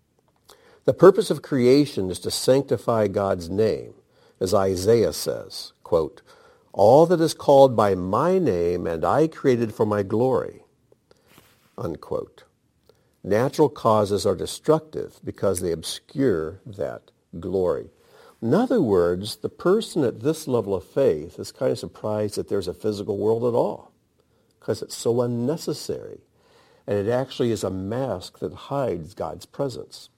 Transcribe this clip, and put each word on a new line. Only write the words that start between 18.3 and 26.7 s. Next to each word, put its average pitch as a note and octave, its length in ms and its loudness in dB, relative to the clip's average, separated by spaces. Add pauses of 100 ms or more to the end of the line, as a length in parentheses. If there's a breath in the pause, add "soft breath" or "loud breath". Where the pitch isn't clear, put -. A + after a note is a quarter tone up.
In A#2 100 0
other A#3+ 300 2
words, F#2 540 2
the - 140 -8
person F#3+ 540 -2
at G#2+ 180 -4
this D#3 260 -4
level G#2+ 260 -2
of F2+ 100 -4
faith F2+ 540 -2
is G2+ 140 -12
kind C3 200 -4
of B2 60 -4
surprised G#2+ 580 -6
that F#2+ 120 -6
there's G2+ 200 -4
a F2 60 -6
physical G2+ 460 -4
world A2+ 240 0
at A#2+ 100 0
all, D3+ 380 -2 (680)
'cause - 220 -6
it's - 140 -12
so A#2 260 0
unnecessary. A#2+ 1000 -6 (640 soft breath)